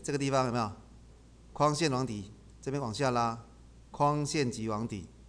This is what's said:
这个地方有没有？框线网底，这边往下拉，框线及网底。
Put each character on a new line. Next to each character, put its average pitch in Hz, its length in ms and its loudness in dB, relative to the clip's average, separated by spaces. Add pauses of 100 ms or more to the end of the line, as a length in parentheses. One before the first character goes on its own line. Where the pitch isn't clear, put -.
这 147 80 -4
个 143 60 2
地 139 120 0
方 135 140 4
有 123 80 0
没 120 60 0
有？ 110 120 0 (840)
框 147 200 4
线 151 160 2
网 131 160 2
底， 104 240 -6 (300)
这 139 100 -8
边 143 80 -2
往 120 140 -4
下 131 180 0
拉， 117 320 0 (480)
框 147 360 2
线 139 240 0
及 110 180 -4
网 110 180 -2
底。 101 220 -8 (200)